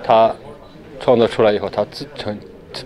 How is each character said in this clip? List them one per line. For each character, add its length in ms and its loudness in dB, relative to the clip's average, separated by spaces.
它 300 4
创 160 4
作 100 4
出 160 -2
来 80 4
以 80 0
后， 80 -6
它 200 -2
自 280 -12
成-， 240 -8